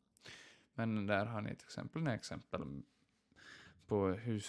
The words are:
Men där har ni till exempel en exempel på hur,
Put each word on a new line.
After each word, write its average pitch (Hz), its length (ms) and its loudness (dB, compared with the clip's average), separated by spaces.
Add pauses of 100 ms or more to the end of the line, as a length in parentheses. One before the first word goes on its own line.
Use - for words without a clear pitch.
(760)
Men 110 320 2
där 104 200 6
har 113 140 -2
ni - 140 -4
till - 120 -14
exempel - 360 -6
en 156 60 2
exempel 80 720 -4 (1040)
på 101 220 6
hur, 107 400 0